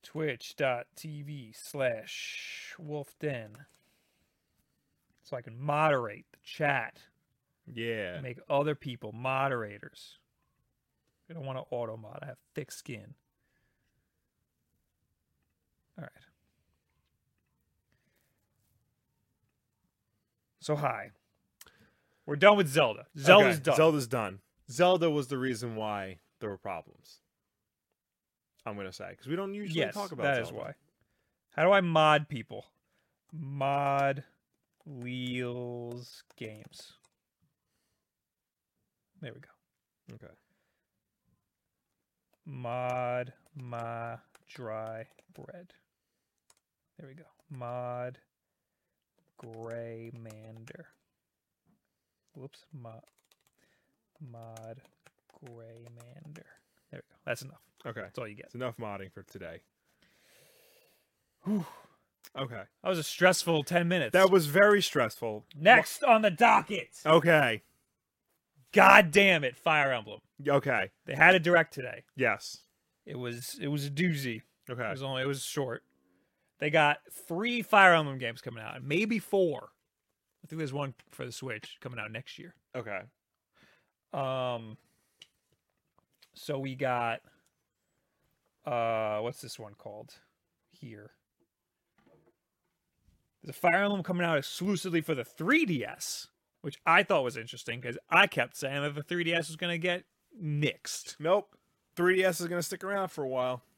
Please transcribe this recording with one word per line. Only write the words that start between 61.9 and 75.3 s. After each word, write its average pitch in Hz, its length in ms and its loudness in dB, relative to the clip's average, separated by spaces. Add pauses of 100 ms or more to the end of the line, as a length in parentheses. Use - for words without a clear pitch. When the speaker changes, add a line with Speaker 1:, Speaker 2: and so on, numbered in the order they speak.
Speaker 2:
Okay. 117 240 -8 (200)
Speaker 1:
That 185 60 -2
was 185 100 0
a 156 40 -4
stressful 170 600 2
ten 175 240 0
minutes. 165 240 0
Speaker 2:
That 190 180 8
was 180 160 6
very 202 340 6
stressful. 113 640 -2 (140)
Speaker 1:
Next 208 440 6
on 233 200 8
the 208 80 4
docket. 208 720 2
Speaker 2:
Okay. 151 580 6 (1120)
Speaker 1:
God 196 380 12
damn 180 340 6
it, 123 120 -2
Fire 147 360 2
Emblem. 107 280 -6 (280)
Speaker 2:
Okay. 127 420 2 (140)
Speaker 1:
They - 100 -8
had 160 200 8
a 185 60 6
direct 165 340 4
today. 127 300 -12 (120)
Speaker 2:
Yes. 117 440 -2 (440)
Speaker 1:
It - 140 -12
was, 120 420 -10
it 151 80 -4
was 143 180 -2
a 143 40 -8
doozy. 139 520 -2 (280)
Speaker 2:
Okay. 120 160 -6
Speaker 1:
It 104 60 -4
was 135 100 -8
only, 131 200 -4
it 135 40 -2
was 139 180 -4